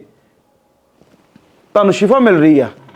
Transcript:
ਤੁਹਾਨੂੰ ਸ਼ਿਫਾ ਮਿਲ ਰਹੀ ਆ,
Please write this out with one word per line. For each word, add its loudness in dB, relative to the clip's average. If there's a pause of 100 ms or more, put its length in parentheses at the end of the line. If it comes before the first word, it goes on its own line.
(1700)
ਤੁਹਾਨੂੰ 0
ਸ਼ਿਫਾ -2
ਮਿਲ 0
ਰਹੀ 2
ਆ, -2 (300)